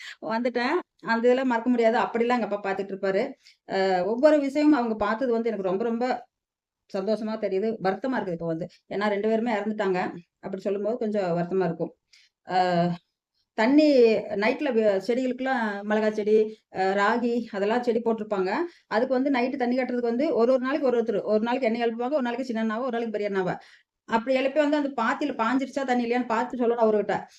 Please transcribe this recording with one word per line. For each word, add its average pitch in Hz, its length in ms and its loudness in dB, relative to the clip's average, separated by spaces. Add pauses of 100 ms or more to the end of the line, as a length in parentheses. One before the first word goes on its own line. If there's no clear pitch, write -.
(240)
வந்துட்டேன். 240 520 -2 (280)
அந்த 233 200 0
இதெல்லாம் 254 240 4
மறக்க 233 220 0
முடியாது. 233 300 4
அப்படிலாம் 240 380 0
எங்க 208 120 -2
அப்பா 202 120 -4
பார்த்துட்டு 196 320 -6
இருப்பாரு. 196 300 0 (460)
அ, 190 80 -2 (280)
ஒவ்வொரு 285 340 4
விஷயமும் 285 400 4
அவங்க 226 160 -2
பார்த்தது 226 360 -2
வந்து 226 200 0
எனக்கு 190 180 -2
ரொம்ப, 196 140 -2
ரொம்ப 233 220 -2 (840)
சந்தோஷமா 214 500 -4
தெரியுது. 202 300 -2 (140)
வருத்தமா 202 320 -2
இருக்குது 196 160 -4
இப்ப 170 140 -6
வந்து. 165 220 -4 (220)
ஏன்னா 208 180 -2
ரெண்டு 202 200 0
பேருமே 226 260 0
இறந்துட்டாங்க. 202 460 -2 (400)
அப்படி 196 220 -10
சொல்லும்போது 208 360 -2
கொஞ்சம் 208 340 -2
வருத்தமா 175 340 0
இருக்கும். 170 280 -4 (540)
அ, 185 100 -2 (1000)
தண்ணி 285 300 6 (480)
நைட்ல 269 360 0
வ-, 214 260 4
செடிகளுக்கெல்லாம் 254 640 -2 (200)
மிளகாய் 214 280 2
செடி, 214 240 2 (400)
அ, 190 180 0
ராகி 226 400 2 (180)
அதெல்லாம் 214 320 0
செடி 226 160 0
போட்டிருப்பாங்க. 208 520 -2 (360)
அதுக்கு 240 260 0
வந்து 269 180 0
நைட்டு 254 260 0
தண்ணி 247 200 0
கட்டுறதுக்கு 247 340 -2
வந்து 262 240 0
ஒரு, 233 160 4
ஒரு 254 120 2
நாளைக்கு 277 240 -2
ஒரு 240 100 2
ஒருத்தர். 226 260 0
ஒரு 214 200 0
நாளைக்கு 247 240 -2
என்னை 233 140 -2
எழுப்புவாங்க, 240 320 -2
ஒரு 294 80 0
நாளைக்கு 240 240 -4
சின்ன 226 180 -4
அண்ணாவா, 220 180 -2
ஒரு 262 100 -4
நாளைக்கு 226 240 -4
பெரிய 208 140 -4
அண்ணாவா. 185 260 -2 (540)
அப்படி 233 260 0
எழுப்பி 269 240 0
வந்து 294 180 2
அந்த 277 180 -2
பாத்தியில 262 400 -2
பாஞ்சிருச்சா 262 500 -2
தண்ணி 247 180 0
இல்லையான்னு 240 220 0
பார்த்து 240 320 -2
சொல்லணும் 233 260 2
அவர்கிட்ட. 202 320 2 (220)